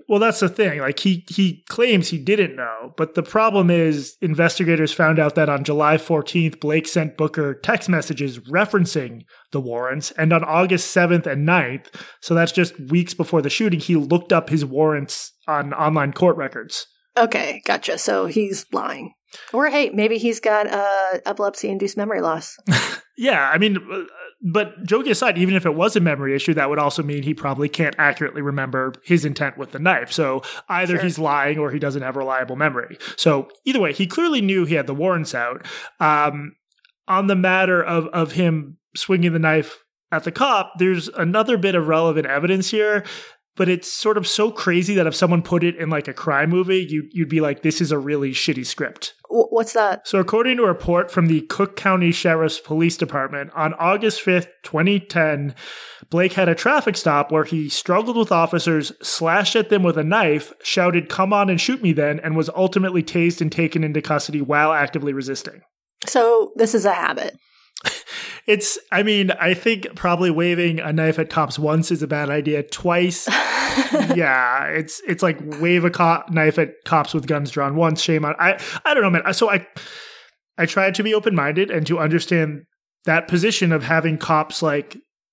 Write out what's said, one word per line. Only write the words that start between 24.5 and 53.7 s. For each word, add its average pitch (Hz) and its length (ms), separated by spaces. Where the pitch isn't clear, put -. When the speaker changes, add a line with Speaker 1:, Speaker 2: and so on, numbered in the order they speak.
Speaker 1:
but 208 340
joking 240 280
aside, 202 240
even 185 180
if 180 100
it 156 80
was 196 220
a 190 60
memory 139 340
issue, 156 200
that 143 140
would 147 100
also 147 220
mean 147 220
he 151 100
probably 143 360
can't 151 280
accurately 147 440
remember 135 520
his 170 180
intent 143 340
with 139 140
the 139 80
knife. 151 320
So 135 300
either 180 280
Speaker 2:
Sure. 196 80
Speaker 1:
he's 180 140
lying 147 400
or 147 140
he 143 80
doesn't 143 220
have 131 160
reliable 131 400
memory. 139 400
So 147 320
either 262 140
way, 156 140
he 190 120
clearly 302 360
knew 190 240
he 160 100
had 139 120
the 143 60
warrants 165 400
out. 123 320
Um, 147 560
on 196 200
the 196 100
matter 185 440
of, 165 260
of 165 260
him 160 440
swinging 175 340
the 160 80
knife 156 420
at 156 140
the 185 80
cop, 254 440
there's 180 300
another 214 500
bit 185 180
of 160 120
relevant 160 400
evidence 175 440
here, 214 340
but 180 120
it's 175 200
sort 214 280
of 190 100
so 220 240
crazy 185 440
that 170 120
if 156 80
someone 170 260
put 170 220
it 175 140
in, 160 120
like, 147 200
a 123 40
crime 147 360
movie, 185 400
you, 151 240
you'd 160 160
be 156 100
like, 143 220
"This 214 180
is 165 100
a 151 80
really 139 360
shitty 127 320
script." - 480
Speaker 2:
W-, 226 200
what's 226 220
that? 208 340
Speaker 1:
So 196 140
according 233 380
to 240 60
a 202 40
report 175 420
from 165 180
the 160 120
Cook 196 380
County 185 340
Sheriff's 160 480
Police 165 380
Department, 139 580
on 156 200